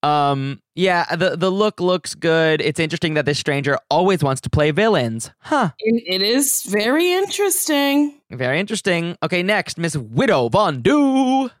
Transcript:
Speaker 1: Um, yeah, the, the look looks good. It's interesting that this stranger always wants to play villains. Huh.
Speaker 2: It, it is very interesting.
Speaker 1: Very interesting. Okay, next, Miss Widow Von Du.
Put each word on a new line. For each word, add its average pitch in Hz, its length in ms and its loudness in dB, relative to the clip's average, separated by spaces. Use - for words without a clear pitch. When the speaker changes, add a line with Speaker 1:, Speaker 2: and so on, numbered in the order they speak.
Speaker 1:
Um, 139 600 -2
yeah, 175 400 0
the, 170 220 -2
the 180 140 0
look 202 300 -2
looks 180 340 -2
good. 160 480 2
It's 156 180 -2
interesting 156 340 -2
that 147 120 0
this 139 120 0
stranger 139 400 -2
always 180 320 2
wants 135 200 0
to - 80 -6
play 151 200 2
villains. 143 600 0
Huh. 254 380 0
Speaker 2:
It, 220 280 0
it 185 160 -2
is 254 400 0
very 254 500 0
interesting. 302 1080 0
Speaker 1:
Very 127 280 -2
interesting. 175 640 -2
Okay, 175 200 -2
next, 190 340 -2
Miss 165 200 -4
Widow 131 520 2
Von 160 320 2
Du. 269 680 2